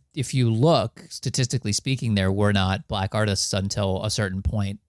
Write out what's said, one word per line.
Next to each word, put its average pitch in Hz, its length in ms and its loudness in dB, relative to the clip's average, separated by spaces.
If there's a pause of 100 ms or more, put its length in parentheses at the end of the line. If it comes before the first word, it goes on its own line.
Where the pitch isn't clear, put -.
(160)
if - 180 -6
you 127 160 4
look, 113 600 2
statistically 123 640 -2
speaking, 127 420 -2
there 95 160 2
were 101 220 2
not 95 340 0
black 98 260 -2
artists 107 400 0
until 98 500 -2
a 110 60 -2
certain 98 320 -2
point 101 460 -2